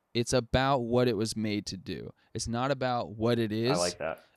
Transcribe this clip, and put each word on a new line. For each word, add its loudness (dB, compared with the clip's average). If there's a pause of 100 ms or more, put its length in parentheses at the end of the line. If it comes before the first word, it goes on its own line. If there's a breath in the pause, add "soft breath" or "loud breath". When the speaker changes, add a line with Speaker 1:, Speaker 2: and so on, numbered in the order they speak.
(140)
Speaker 1:
it's 0
about 2
what 2
it 2
was -2
made -2
to -8
do. -10 (180)
It's -6
not 0
about -2
what 2
it 0
Speaker 2:
I 2
Speaker 1:
is. 2
Speaker 2:
like 0
that. -6 (120 soft breath)